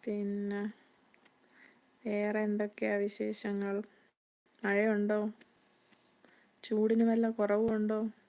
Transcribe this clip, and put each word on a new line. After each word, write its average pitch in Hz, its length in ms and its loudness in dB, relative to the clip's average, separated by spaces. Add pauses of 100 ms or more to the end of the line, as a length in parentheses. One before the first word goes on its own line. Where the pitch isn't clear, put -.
പിന്നെ 202 580 -4 (1400)
വേറെ 208 340 0
എന്തൊക്കെയാ 208 580 -2
വിശേഷങ്ങൾ? 202 880 -4 (800)
മഴയുണ്ടോ? 208 560 2 (1400)
ചൂടിന് 220 400 4
വല്ല 226 260 4
കുറവുണ്ടോ? 214 720 2 (280)